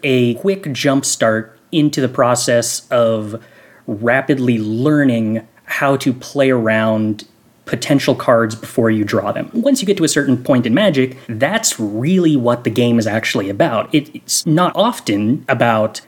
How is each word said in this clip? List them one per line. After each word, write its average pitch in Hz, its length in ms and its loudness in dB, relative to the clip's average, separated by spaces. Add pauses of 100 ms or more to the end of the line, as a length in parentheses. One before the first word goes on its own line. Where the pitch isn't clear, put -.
a 123 300 2
quick 190 380 -4
jump 135 320 0
start 110 540 -2 (140)
into 147 280 2
the 127 80 2
process 120 760 0 (100)
of 110 480 0 (480)
rapidly 123 680 0
learning 117 840 0 (240)
how 139 320 -2
to 135 160 -2
play 135 380 -2
around 110 720 0 (400)
potential 135 520 0
cards 117 400 2
before 113 340 0
you 107 140 2
draw 101 260 -2
them. - 240 -6
Once 262 260 0
you 190 60 -6
get 202 100 2
to 165 60 -4
a 156 60 4
certain 139 280 2
point 123 300 0
in 113 80 0
Magic, 139 420 2 (120)
that's 170 500 -2
really 147 560 2
what 120 300 0
the 117 60 -2
game 120 280 2
is 110 80 0
actually 107 420 -2
about. 110 460 0
It, 147 180 -2
it's - 320 -6
not 165 300 2
often 117 760 -2
about 117 600 0